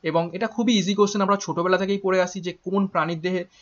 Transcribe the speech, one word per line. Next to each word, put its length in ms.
এবং 300
এটা 140
খুবই 320
ইজি 160
কোশ্চেন, 280
আমরা 140
ছোটবেলা 420
থেকেই 200
পড়ে 240
আসি 180
যে 120
কোন 340
প্রাণীর 340
দেহে 240